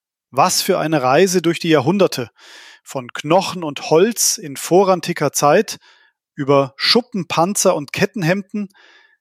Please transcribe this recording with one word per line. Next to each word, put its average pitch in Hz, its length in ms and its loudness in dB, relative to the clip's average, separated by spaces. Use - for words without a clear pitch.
Was 160 320 0
für 180 160 0
eine 156 240 0
Reise 170 400 2
durch 165 160 -2
die 170 120 -6
Jahrhunderte. 151 600 2
Von 123 280 -12
Knochen 175 520 -2
und 143 260 -10
Holz 190 480 2
in 147 180 -14
vorantiker 175 760 0
Zeit 156 460 2
über 139 420 0
Schuppenpanzer 190 1000 0
und 147 180 -8
Kettenhemden 190 760 -4